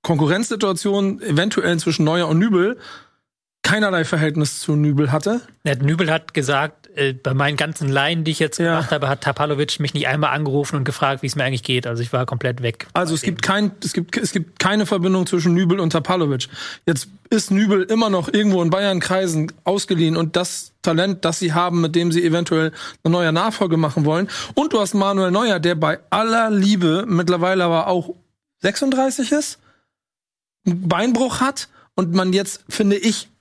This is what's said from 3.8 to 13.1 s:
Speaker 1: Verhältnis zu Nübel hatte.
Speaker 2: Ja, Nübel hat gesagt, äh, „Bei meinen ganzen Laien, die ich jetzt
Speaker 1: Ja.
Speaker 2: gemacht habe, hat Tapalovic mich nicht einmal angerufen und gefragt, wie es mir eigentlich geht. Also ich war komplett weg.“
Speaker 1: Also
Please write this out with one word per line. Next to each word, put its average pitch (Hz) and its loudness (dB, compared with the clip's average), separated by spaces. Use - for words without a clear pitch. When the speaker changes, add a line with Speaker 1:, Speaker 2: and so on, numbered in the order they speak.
Speaker 1:
Verhältnis 151 -2
zu 151 -2
Nübel 147 2
hatte. 202 0
Speaker 2:
Ja, 139 -2
Nübel 156 0
hat 160 -4
gesagt, 147 -2
äh, 139 0
„Bei 131 -4
meinen 143 0
ganzen 151 -4
Laien, 151 0
die 160 0
ich - -4
jetzt 156 -2
Speaker 1:
Ja. 170 2
Speaker 2:
gemacht 160 -2
habe, 147 0
hat 135 -2
Tapalovic 147 -2
mich 143 -2
nicht 139 -2
einmal 147 0
angerufen 143 -2
und 135 0
gefragt, 139 -2
wie 135 -4
es 131 -4
mir 131 0
eigentlich 131 -2
geht. 123 -2
Also 117 -4
ich 117 -6
war 127 0
komplett 123 -4
weg.“ - -4
Speaker 1:
Also 165 0